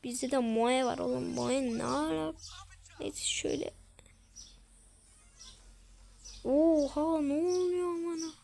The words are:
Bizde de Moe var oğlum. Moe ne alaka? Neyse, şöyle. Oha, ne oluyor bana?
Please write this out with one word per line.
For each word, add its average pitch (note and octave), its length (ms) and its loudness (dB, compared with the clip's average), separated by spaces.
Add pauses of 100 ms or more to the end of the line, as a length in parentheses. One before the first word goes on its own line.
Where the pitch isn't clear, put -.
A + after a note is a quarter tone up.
Bizde B3+ 280 -4
de C#4 60 2
Moe A#3+ 480 2
var - 120 0
oğlum. B3+ 360 -2
Moe B3 440 0
ne - 60 -2
alaka? D#4 540 -2 (600)
Neyse, - 240 -8
şöyle. - 500 -2 (2750)
Oha, D4+ 800 4
ne C#4+ 120 0
oluyor F4+ 600 0
bana? E4+ 380 -4 (120)